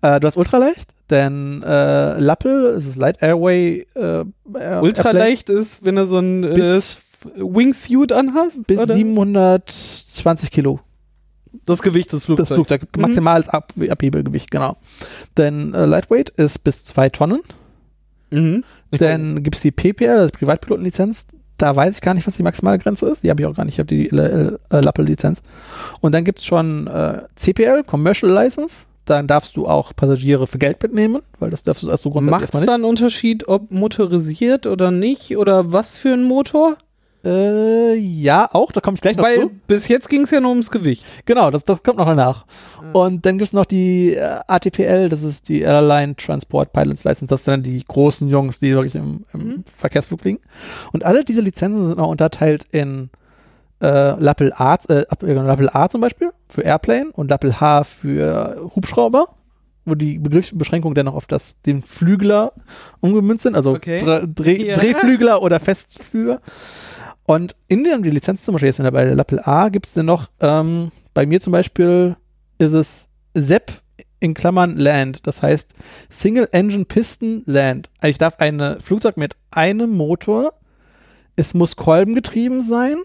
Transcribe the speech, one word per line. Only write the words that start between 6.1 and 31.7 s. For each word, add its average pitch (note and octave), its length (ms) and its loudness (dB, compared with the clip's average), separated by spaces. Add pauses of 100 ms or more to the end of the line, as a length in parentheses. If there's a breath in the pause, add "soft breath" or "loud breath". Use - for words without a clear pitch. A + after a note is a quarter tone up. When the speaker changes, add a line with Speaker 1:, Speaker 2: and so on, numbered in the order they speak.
Speaker 2:
ein, F#3 260 0
äh, D#3 100 -2
Speaker 1:
Bis F3+ 440 2 (360)
Speaker 2:
Wingsuit A#3+ 800 2
anhast, C4+ 560 0
Speaker 1:
bis G3 100 4
Speaker 2:
oder? A3+ 160 0
Speaker 1:
siebenhundertzwanzig G3 1600 0
Kilo. C#3 260 0 (840)
Speaker 2:
Das F3 180 0
Gewicht F3 300 2
des D3 120 -6
Flugzeugs. D#3+ 260 0
Speaker 1:
Das D3 60 -2
Flugzeug, D3 260 2 (120)
Speaker 2:
Mhm. D#3+ 80 0
Speaker 1:
maximales E3+ 460 2
Ab-, - 240 -4 (180)
Abhebegewicht, C#3+ 600 -2
genau. C#3 260 -4 (600 loud breath)
Denn, D3 380 0
äh, E3+ 120 2
Lightweight F#3 440 2
ist - 320 0
bis - 220 -2
zwei C3+ 240 0
Tonnen. F3+ 320 0 (880 soft breath)
Speaker 2:
Mhm. D#3+ 320 0 (280 soft breath)
Speaker 1:
Dann D#3 520 0
gibt's D3+ 180 -4
die D3 100 2
P F3+ 240 0
P A#3+ 100 -2
L, A#3 140 4
also F3 140 4
Privatpilotenlizenz. F3+ 960 -2 (300)
Da C#3+ 180 0
weiß D#3 220 2
ich - 60 -16
gar F#3 120 0
nicht, F3 120 -2
was G3+ 100 -6
die F3+ 60 -4
maximale F#3 360 0
Grenze G3+ 300 -2
ist. - 160 -4
Die E3+ 60 2
habe D3 120 2
ich D3+ 40 0
auch D3+ 80 -4
gar - 100 -4
nicht. D3 100 -6
Ich - 60 -6
habe D3+ 80 -2
die D3+ 220 0
L-, C#3+ 80 2
L-, D3+ 400 0 (120)
äh, D#3 100 2
Lappel-Lizenz. D3+ 640 0 (580 loud breath)
Und D#3 120 2
dann E3 120 0
gibt's G3 200 -4
schon, D#3+ 420 -2
äh, - 360 -4 (120)
C - 200 -2
P A3 100 2
L, C4+ 180 2
Commercial F3+ 480 0
License. B3+ 540 0 (220)
Dann C#3+ 200 0
darfst D3 300 0
du D3+ 100 -6
auch D3 300 -2
Passagiere C3+ 500 2
für - 120 -10
Geld C#3+ 240 -2
mitnehmen, A3 400 -2 (160)
weil E3 120 -4
das E3 120 -10
darfst - 200 -4